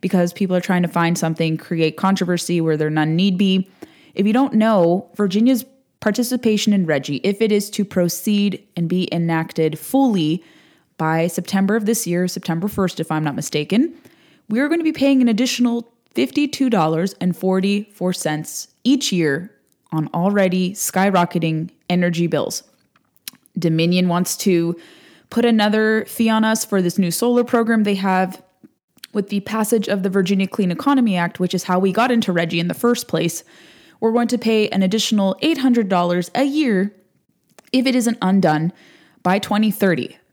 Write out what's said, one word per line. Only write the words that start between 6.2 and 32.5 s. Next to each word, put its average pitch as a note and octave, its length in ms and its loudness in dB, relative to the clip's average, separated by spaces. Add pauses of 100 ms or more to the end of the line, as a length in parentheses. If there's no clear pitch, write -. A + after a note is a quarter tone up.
in F#3+ 120 2
Reggie, C#3+ 380 -2
if G3+ 180 -2
it A3 100 2
is G#3 200 0
to G3+ 140 -2
proceed G3+ 800 -2 (100)
and E3+ 140 -4
be F3+ 220 0
enacted D#3+ 640 -2
fully F#3+ 680 0 (540)
by E3 300 0
September F#3+ 480 -2
of G#3+ 100 -2
this A3 220 -2
year, F3 200 0
September F3+ 400 -6
first, F#3+ 320 -4
if D#3+ 120 -4
I'm D#3 120 -2
not D3 120 -4
mistaken, E3 580 -2 (560)
we A3 100 -2
are C#4+ 80 2
gonna E4 160 -2
be D#4 100 0
paying C4+ 280 4
an A#3+ 60 4
additional A#3+ 680 0 (200)
fifty-two C#4 560 -2
dollars E3+ 500 0
and F3+ 160 0
forty-four F#3+ 800 -2
cents - 540 -6 (160)
each C4+ 280 2
year E3+ 380 0 (420)
on D#3 220 -2
already F#3 600 0
skyrocketing F3 960 0 (200)
energy F3 380 0
bills. - 360 -4 (960)
Dominion E3+ 500 2
wants F3 300 -2
to E3+ 380 0 (540)
put A#3 160 0
another A3 600 2
fee A3+ 240 0
on A3 140 2
us A3 220 0
for G3 160 0
this F3 180 0
new F3 100 2
solar A#3+ 340 2
program A3+ 400 2
they G3+ 120 0
have F#3 480 -2 (680)
with G3+ 160 -2
the G3+ 120 -2
passage G#3+ 460 -2
of G3 160 -2
the G3+ 60 0
Virginia F#3+ 380 2
Clean F#3 240 -2
Economy A#3+ 440 2
Act, E3+ 240 -2
which F#3 140 0
is F#3 100 -2
how F3+ 160 0
we F#3+ 120 2
got A3+ 200 0
into A3+ 200 0
Reggie E3+ 280 0